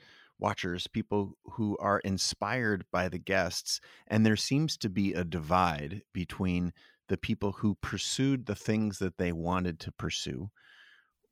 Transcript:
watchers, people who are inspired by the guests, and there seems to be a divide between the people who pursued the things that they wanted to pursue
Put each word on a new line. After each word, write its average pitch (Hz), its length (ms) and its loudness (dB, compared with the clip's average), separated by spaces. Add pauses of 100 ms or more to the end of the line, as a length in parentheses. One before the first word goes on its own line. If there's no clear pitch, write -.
(380)
watchers, 95 480 -2
people 104 580 -2
who 107 340 -2
are 101 220 2
inspired 104 920 0
by 90 180 2
the 87 100 -6
guests, 90 640 0 (260)
and 110 180 6
there 110 120 6
seems 151 420 0
to 113 100 0
be 98 240 2
a 90 120 0
divide 82 800 0 (100)
between 90 600 0 (380)
the 98 80 0
people 101 340 -2
who 104 300 0
pursued 131 640 0
the 101 80 -2
things 107 460 0
that 92 180 -2
they 90 140 2
wanted 87 480 0
to - 120 -10
pursue 80 560 -6 (840)